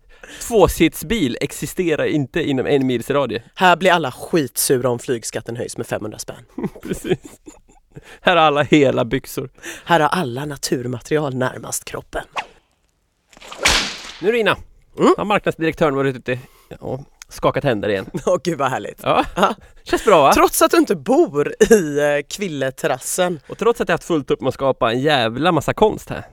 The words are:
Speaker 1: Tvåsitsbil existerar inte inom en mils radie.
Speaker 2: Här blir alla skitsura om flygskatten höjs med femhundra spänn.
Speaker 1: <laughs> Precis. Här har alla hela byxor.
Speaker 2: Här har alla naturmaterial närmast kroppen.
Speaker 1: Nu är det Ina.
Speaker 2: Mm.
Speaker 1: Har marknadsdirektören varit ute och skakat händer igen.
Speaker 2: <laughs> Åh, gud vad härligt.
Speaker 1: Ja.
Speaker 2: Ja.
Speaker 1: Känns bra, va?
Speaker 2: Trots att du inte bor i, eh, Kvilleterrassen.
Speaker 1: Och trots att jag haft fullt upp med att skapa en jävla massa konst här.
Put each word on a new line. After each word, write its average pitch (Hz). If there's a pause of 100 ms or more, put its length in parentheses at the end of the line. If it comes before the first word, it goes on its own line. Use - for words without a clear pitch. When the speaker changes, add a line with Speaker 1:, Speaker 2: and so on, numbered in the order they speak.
(420)
Speaker 1:
Tvåsitsbil 165
existerar 151
inte 143
inom 131
en 131
mils 120
radie. 135 (120)
Speaker 2:
Här 180
blir 175
alla 165
skitsura 131
om 120
flygskatten 117
höjs -
med 123
femhundra 107
spänn. - (160)
Speaker 1:
<laughs> -
Precis. - (1040)
Här 185
har 165
alla 147
hela 127
byxor. 127 (360)
Speaker 2:
Här 170
har 147
alla 139
naturmaterial 135
närmast 123
kroppen. - (2000)
Speaker 1:
Nu 160
är 214
det 240
Ina. 190 (420)
Speaker 2:
Mm. 240
Speaker 1:
Har 175
marknadsdirektören 160
varit 135
ute 123 (400)
och - (300)
skakat -
händer 104
igen. 98 (120)
Speaker 2:
<laughs> -
Åh, 185
gud 165
vad 131
härligt. 110
Speaker 1:
Ja. 180 (100)
Speaker 2:
Ja. 202 (280)
Speaker 1:
Känns -
bra, 185
va? 143
Speaker 2:
Trots 320
att 330
du 339
inte 285
bor 151 (180)
i, 156
eh, 147
Kvilleterrassen. 151 (100)
Speaker 1:
Och 131
trots -
att -
jag 180
haft 151
fullt 156
upp 147
med 123
att 127
skapa 131
en 120
jävla 135
massa 156
konst -
här. -